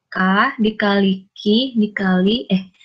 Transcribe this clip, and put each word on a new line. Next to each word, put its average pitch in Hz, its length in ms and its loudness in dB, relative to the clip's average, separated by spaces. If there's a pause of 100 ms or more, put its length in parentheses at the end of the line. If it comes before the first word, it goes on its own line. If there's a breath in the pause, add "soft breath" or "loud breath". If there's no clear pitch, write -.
(140)
K 196 480 0
dikali 202 720 0
Q 240 400 0
dikali, 202 720 0
eh, 190 240 -2 (140 soft breath)